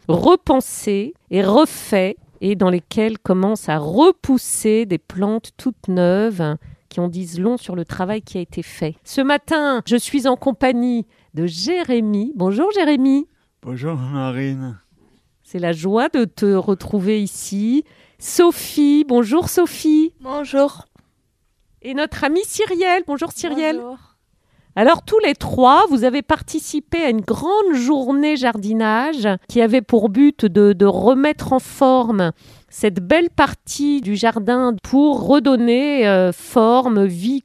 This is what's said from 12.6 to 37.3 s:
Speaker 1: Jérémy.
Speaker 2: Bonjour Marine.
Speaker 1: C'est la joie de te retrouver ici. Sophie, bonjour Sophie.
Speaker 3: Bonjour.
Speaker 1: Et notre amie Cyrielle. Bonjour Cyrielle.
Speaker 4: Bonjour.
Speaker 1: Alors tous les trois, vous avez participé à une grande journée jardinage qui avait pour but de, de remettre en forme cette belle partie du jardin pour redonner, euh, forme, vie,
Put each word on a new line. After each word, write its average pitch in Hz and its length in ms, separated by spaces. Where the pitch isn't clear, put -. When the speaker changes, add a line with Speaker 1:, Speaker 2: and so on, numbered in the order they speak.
Speaker 1:
Jérémy. 285 520
Speaker 2:
Bonjour 131 320
Marine. 131 840
Speaker 1:
C'est - 180
la 170 120
joie 196 380
de 247 160
te 202 200
retrouver 202 800
ici. 214 600
Sophie, 294 880
bonjour 240 400
Sophie. 311 640
Speaker 3:
Bonjour. 277 640
Speaker 1:
Et 262 100
notre 294 300
amie 311 220
Cyrielle. 370 600
Bonjour 285 260
Cyrielle. 311 460
Speaker 4:
Bonjour. 240 220
Speaker 1:
Alors 262 280
tous 440 160
les 311 160
trois, 269 560
vous 240 120
avez 254 200
participé - 800
à 269 80
une 220 100
grande 330 540
journée 277 600
jardinage 226 920
qui 240 140
avait 214 220
pour 220 260
but 269 360
de, 202 280
de 190 140
remettre 262 640
en 262 60
forme 233 720
cette 196 320
belle 320 280
partie 285 720
du 202 140
jardin 233 640
pour 277 460
redonner, 254 800
euh, 185 240
forme, 233 760
vie, 196 400